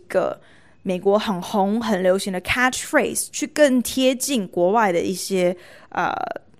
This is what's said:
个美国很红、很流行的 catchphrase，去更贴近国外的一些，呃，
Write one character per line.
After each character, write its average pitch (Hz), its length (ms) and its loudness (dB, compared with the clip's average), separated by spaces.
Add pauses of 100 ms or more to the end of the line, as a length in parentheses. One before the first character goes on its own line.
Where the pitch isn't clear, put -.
个 - 280 -2 (440)
美 180 180 -4
国 196 180 2
很 196 240 -2
红、 208 400 -2
很 220 220 -2
流 185 160 4
行 196 140 -6
的 180 80 -6
catchphrase， 254 920 -2
去 - 160 -6
更 262 340 4
贴 262 320 2
近 254 360 -2
国 180 220 2
外 214 200 2
的 170 80 0
一 196 140 -2
些， 180 420 -2 (360)
呃， - 200 -2 (480)